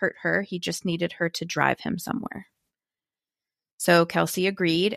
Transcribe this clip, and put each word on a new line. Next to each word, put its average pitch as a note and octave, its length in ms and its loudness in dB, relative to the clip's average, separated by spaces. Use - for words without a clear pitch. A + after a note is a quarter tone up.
hurt - 220 0
her. F3 200 0
He F#3+ 160 -6
just - 260 -6
needed E3+ 300 -2
her E3+ 160 0
to - 140 -8
drive D3+ 360 0
him - 180 -4
somewhere. - 500 -8
So E3+ 260 6
Kelsey E3+ 420 0
agreed, F#3+ 500 2